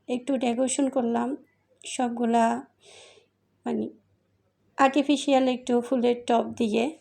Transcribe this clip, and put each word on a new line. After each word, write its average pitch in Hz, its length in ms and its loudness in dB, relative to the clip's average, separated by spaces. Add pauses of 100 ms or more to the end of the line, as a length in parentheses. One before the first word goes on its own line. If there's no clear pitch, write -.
একটু 247 300 -4
ডেকোরেশন 254 520 0
করলাম 233 400 -2 (540)
সবগুলা 233 600 0 (1200)
মানে 226 180 -4 (920)
আর্টিফিশিয়াল 269 720 2
একটু 247 340 -2
ফুলের 240 440 0
টব 226 200 2 (100)
দিয়ে, 226 280 0 (180)